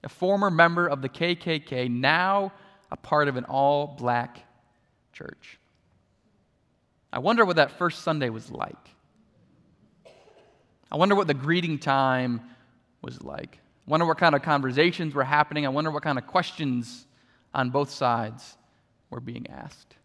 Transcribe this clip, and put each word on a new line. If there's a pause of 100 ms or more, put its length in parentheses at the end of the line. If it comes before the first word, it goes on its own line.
A
former
member
of
the
K
K
K,
now (400)
a
part
of
an
all-black (760)
church. (1500)
I
wonder
what
that
first
Sunday
was
like. (2000)
I
wonder
what
the
greeting
time (600)
was
like. (300)
I
wonder
what
kind
of
conversations
were
happening.
I
wonder
what
kind
of
questions (460)
on
both
sides (520)
were
being
asked.